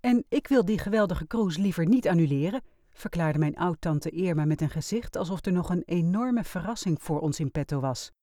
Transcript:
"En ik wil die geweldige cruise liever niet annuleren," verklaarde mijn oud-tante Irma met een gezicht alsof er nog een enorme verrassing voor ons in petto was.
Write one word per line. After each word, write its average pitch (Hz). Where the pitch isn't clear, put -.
"En 240
ik -
wil 254
die 202
geweldige 196
cruise 185
liever 175
niet 240
annuleren," 165
verklaarde 160
mijn 151
oud-tante 160
Irma 165
met 151
een 156
gezicht 202
alsof 180
er 196
nog 180
een 180
enorme 208
verrassing 180
voor 151
ons 147
in 139
petto 143
was. 131